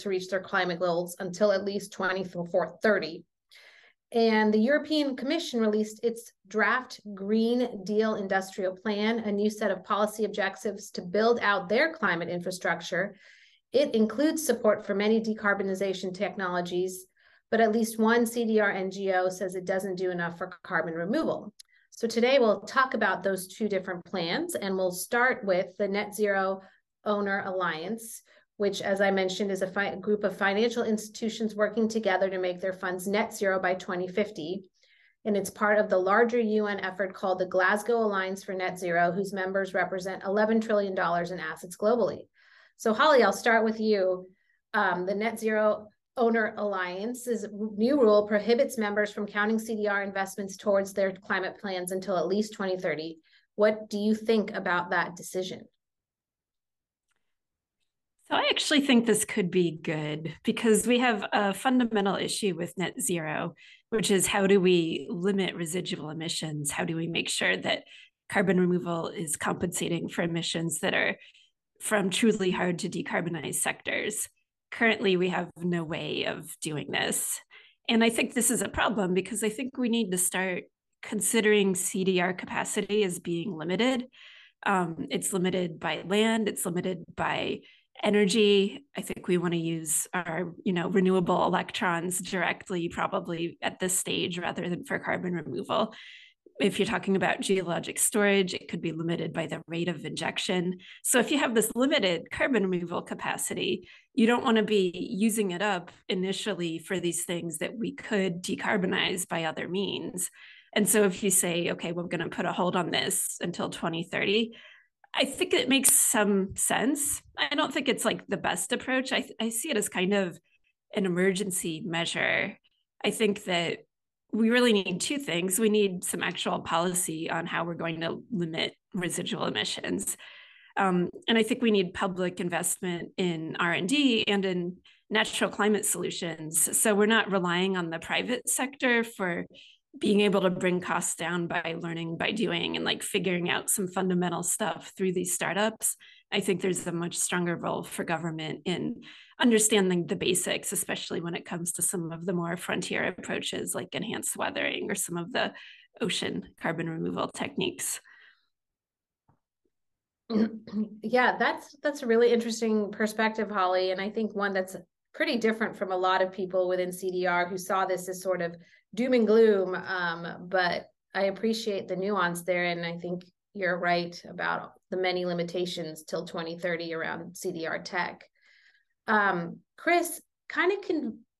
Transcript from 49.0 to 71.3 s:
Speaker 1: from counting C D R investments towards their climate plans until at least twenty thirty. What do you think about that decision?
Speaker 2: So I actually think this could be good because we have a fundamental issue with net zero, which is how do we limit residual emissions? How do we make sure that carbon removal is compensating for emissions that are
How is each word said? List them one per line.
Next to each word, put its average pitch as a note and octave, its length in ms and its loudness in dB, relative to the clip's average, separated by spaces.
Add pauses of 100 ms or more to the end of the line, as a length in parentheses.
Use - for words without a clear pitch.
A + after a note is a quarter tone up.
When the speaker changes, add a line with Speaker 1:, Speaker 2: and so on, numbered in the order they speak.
Speaker 1:
from G#3 140 -4
counting G#3 320 0
C A3 180 -4
D G#3 100 -2
R G3+ 160 0
investments G3 540 -6
towards G3 380 2
their F#3+ 180 0
climate F#3+ 480 -4
plans F#3 320 -4
until F#3+ 240 -2
at E3 100 2
least G#3 280 0
twenty F#3 240 -2
thirty. D#3+ 400 -4 (380)
What G#3+ 340 2
do G#3 80 -4
you G#3+ 160 2
think G#3+ 400 0
about F#3 380 -2
that F3 220 0
decision? - 520 -8 (2750)
Speaker 2:
So D4+ 40 2
I C#5+ 140 2
actually D#4 320 4
think B3 240 6
this A3 220 4
could F#3+ 240 0
be F3 220 4
good D#3 720 -6
because A3 440 2
we A#3+ 140 4
have A3+ 340 2
a G3+ 180 2
fundamental A3+ 640 2
issue - 400 -2
with E3+ 220 -6
net F3 200 -2
zero, E3+ 540 -2 (380)
which G#3+ 200 0
is F#3 160 4
how G3+ 200 2
do G3+ 120 8
we E3+ 520 4
limit F#3+ 440 0
residual E3 540 -6
emissions? D#3 640 -6
How E3+ 160 -2
do E3 100 -4
we E3 120 -2
make F3 200 -4
sure F#3+ 300 0
that - 260 -2 (460)
carbon F#3 280 4
removal F3 500 2
is D#3 280 -6
compensating E3+ 720 -4
for - 140 -2
emissions E3 580 -2
that - 140 0
are - 240 0 (600)